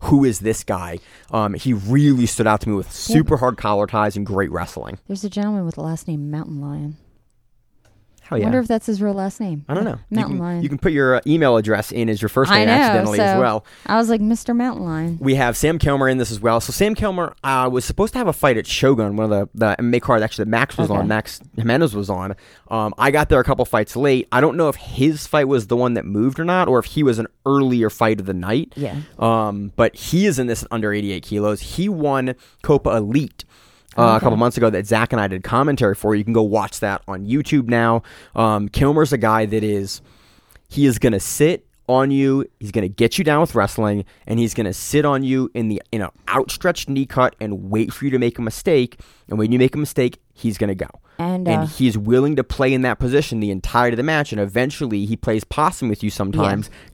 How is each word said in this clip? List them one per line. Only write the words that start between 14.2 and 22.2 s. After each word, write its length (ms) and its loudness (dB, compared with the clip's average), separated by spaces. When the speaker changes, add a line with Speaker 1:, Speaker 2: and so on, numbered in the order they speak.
Speaker 2:
Mountain 280 -2
Lion." 380 -4
Speaker 1:
We 140 2
have 200 2
Sam 220 0
Kilmer 320 2
in 80 2
this 140 -2
as 80 -8
well. 200 2
So 140 -8
Sam 220 0
Kilmer, 480 -4
uh, 280 0
was 140 -2
supposed 280 -2
to 40 -4
have 100 0
a 60 0
fight 240 2
at 80 -4
Shogun, 500 2
one 100 0
of 40 0
the, 240 0
the 260 0
M 100 0
M 40 2
A 60 2
cards 240 2
actually 220 -4
that 40 -4
Max 260 0
was 140 0
Speaker 2:
Okay. 120 0
Speaker 1:
on, 60 -2
Max 320 -4
Jimenez 380 0
was 160 -6
on. 240 -4